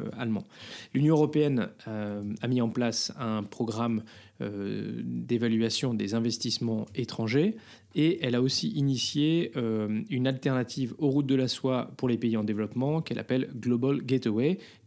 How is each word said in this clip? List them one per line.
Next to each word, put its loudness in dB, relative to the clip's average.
allemand. -2
L'Union 4
européenne, 4
euh, -6
a -2
mis 2
en 2
place -2
un -2
programme, -2
euh, -4
d'évaluation 0
des -2
investissements 0
étrangers 0
et 2
elle 0
a 4
aussi 0
initié, 0
euh, 0
une 0
alternative -2
aux 2
routes 2
de 4
la 4
soie -2
pour 0
les 2
pays 2
en 0
développement 0
qu'elle -4
appelle 0
Global 2
Gateway, 2